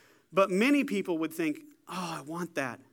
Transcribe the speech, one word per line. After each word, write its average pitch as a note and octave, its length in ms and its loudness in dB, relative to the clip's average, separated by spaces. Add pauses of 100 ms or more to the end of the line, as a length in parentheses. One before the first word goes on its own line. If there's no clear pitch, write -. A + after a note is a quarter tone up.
(320)
But F#3+ 180 4
many C4+ 340 4
people F#3 340 -2
would D#3+ 140 -4
think, D#3 280 -2 (280)
"Oh, E3+ 300 -8
I C#3+ 40 -12
want E3 320 -8
that. C3 240 -4 (140)